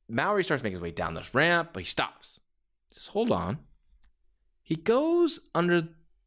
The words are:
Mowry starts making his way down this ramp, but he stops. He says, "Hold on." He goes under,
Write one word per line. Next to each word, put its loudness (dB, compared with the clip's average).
Mowry 0
starts -2
making -4
his -8
way -6
down -4
this -12
ramp, 4
but -10
he -8
stops. -6
He -20
says, -14
"Hold 0
on." -2
He -4
goes 2
under, 2